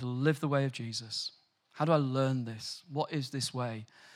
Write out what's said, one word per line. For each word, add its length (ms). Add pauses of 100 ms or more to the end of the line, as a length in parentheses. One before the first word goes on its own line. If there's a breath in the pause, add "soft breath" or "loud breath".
to 40
live 360
the 80
way 160
of 80
Jesus. 580 (400)
How 140
do 80
I 20
learn 480
this? 480
What 220
is 160
this 240
way? 320 (300 soft breath)